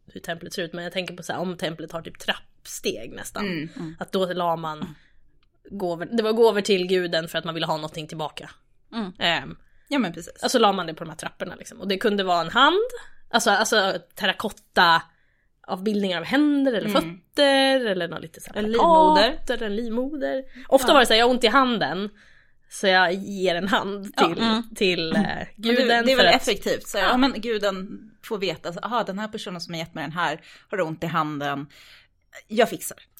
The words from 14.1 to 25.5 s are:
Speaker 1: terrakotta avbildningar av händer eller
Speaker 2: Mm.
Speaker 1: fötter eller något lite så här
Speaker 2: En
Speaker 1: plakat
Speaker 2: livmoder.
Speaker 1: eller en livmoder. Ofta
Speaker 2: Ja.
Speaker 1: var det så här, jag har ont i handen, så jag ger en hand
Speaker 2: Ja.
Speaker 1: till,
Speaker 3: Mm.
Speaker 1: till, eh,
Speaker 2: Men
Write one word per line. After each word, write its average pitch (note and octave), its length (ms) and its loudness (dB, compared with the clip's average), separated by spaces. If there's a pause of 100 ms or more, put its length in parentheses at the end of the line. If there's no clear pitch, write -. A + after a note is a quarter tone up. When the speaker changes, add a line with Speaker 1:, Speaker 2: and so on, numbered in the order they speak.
Speaker 1:
terrakotta F#3 880 2 (640)
avbildningar G3 520 -2
av E3 60 -6
händer C#4 480 2
eller G#3+ 160 -2
Speaker 2:
Mm. C4 140 2
Speaker 1:
fötter C4+ 840 2
eller F3+ 220 -2
något - 140 -10
lite - 180 -18
så - 120 -18
här G#3 60 -8
Speaker 2:
En G#3+ 60 -2
Speaker 1:
plakat A3+ 180 2
Speaker 2:
livmoder. D#4 720 6
Speaker 1:
eller A3 120 -4
en G3+ 100 -4
livmoder. C4 680 -4 (240)
Ofta C4+ 200 4
Speaker 2:
Ja. E4 60 8
Speaker 1:
var C#4 60 10
det A#3 60 6
så A3+ 60 2
här, A3 80 6
jag A#3+ 60 6
har B3+ 40 4
ont B3 140 2
i - 20 6
handen, G#3 640 2 (600)
så - 160 -4
jag F#3 280 6
ger F#3+ 400 -2
en F3+ 140 -4
hand G3+ 480 -2
Speaker 2:
Ja. C4+ 120 4
Speaker 1:
till, E3+ 140 -4
Speaker 3:
Mm. A3+ 320 -2
Speaker 1:
till, E3+ 420 0
eh, G#3 60 4
Speaker 2:
Men - 240 -6 (100)